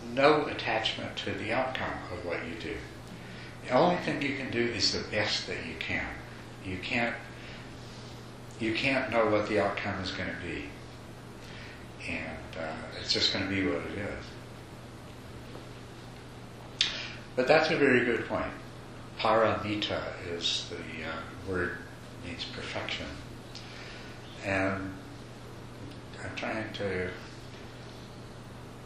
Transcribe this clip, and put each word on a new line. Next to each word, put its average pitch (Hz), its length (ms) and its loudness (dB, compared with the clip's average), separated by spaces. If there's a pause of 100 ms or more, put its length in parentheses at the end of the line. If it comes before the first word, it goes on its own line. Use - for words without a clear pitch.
(140)
no 147 320 8
attachment 110 680 0
to - 160 -2
the 101 200 -2
outcome 117 400 2 (200)
of 85 120 -6
what 85 220 0
you 85 80 -4
do. 82 220 -4 (880)
The 117 60 0
only 170 240 8
thing 143 260 0
you 135 140 0
can 127 140 -2
do 120 140 4
is 110 280 4
the 92 180 0
best - 380 2
that 85 180 -4
you 80 120 -6
can. - 280 -2 (580)
You 92 140 -4
can't, 117 360 2 (1500)
you 110 140 4
can't 135 360 4
know 117 160 8
what 104 220 6
the 104 120 6
outcome 98 400 2
is 92 120 -2
gonna 90 300 -2
be. 76 220 -4 (1400)
And, - 500 -4
uh, 80 140 -2 (280)
it's 87 120 0
just - 200 6
gonna 98 140 2
be 98 200 4
what 73 160 4
it 82 160 -4
is. 71 260 -4 (3000)
But 127 100 6
that's 156 240 10
a 160 60 6
very 127 280 10
good 117 220 4
point. - 260 0 (640)
Paramita 104 840 6 (280)
is - 400 2
the, - 60 -6 (280)
uh, 80 80 -2 (340)
word 90 320 0 (480)
means 87 180 -6
perfection. - 600 -4 (1400)
And 95 500 2 (1300)
I'm 117 140 -6
trying 110 380 -2
to, 92 340 0 (1800)